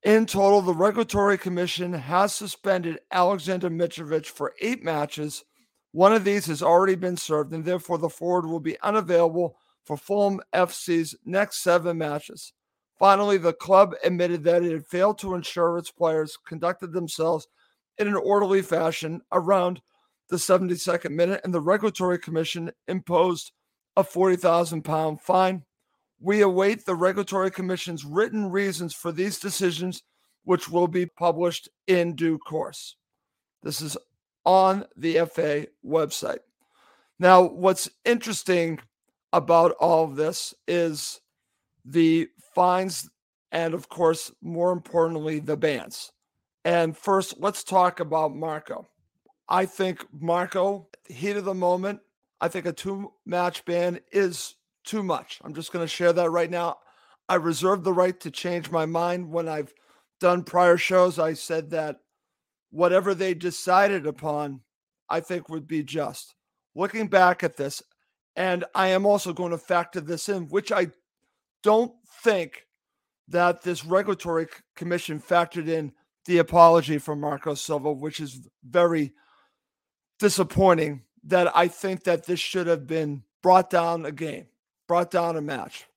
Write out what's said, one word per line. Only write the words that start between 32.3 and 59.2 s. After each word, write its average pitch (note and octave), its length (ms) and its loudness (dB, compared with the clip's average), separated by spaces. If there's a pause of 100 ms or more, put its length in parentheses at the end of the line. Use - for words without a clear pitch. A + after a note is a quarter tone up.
course. - 580 -10 (640)
This D3+ 200 -8
is D3 160 -10 (440)
on F#3+ 440 4 (100)
the E3 220 0
F E3 200 -2
A D3+ 280 -2 (180)
website. - 540 -2 (800)
Now, F#3 240 10
what's F#3 480 2 (160)
interesting F#3 760 -2 (540)
about E3+ 380 6
all D#3+ 320 2
of C#3 120 -8
this D#3 380 -6 (120)
is E3 540 -4 (640)
the E3 440 2 (260)
fines F3+ 560 0 (420)
and, E3 220 -2
of C#3+ 160 -10
course, E3 500 0
more E3+ 320 -2
importantly, E3 640 -2
the D3+ 200 -4
bans. C3+ 540 -4 (520)
And E3 320 2
first, F#3+ 400 0
let's G3 260 -4
talk F3+ 380 2
about D#3 340 -2
Marco. D3+ 540 -10 (640)
I F#3 160 2
think F#3 360 -6 (160)
Marco, F3+ 680 -2 (220)
heat F3+ 260 -6
of G3+ 80 -6
the G3 80 -4
moment, F#3 480 -2 (400)
I E3 80 -2
think E3 160 -8
a E3+ 80 -4
two-match F3+ 920 -6
ban F3 340 -2 (100)
is F#3 440 -2 (300)
too G#3+ 180 -4
much. D#3+ 400 -6
I'm D#3 100 -14
just D#3 200 -14
gonna E3+ 160 -6
share F3 240 2
that E3+ 180 2
right E3 180 0
now. E3+ 300 -6 (500)
I F#3 60 0
reserve E3+ 480 0
the F#3 100 0
right F3+ 280 2
to E3 100 -10
change E3+ 400 -6
my D#3+ 160 -2
mind. E3+ 420 -4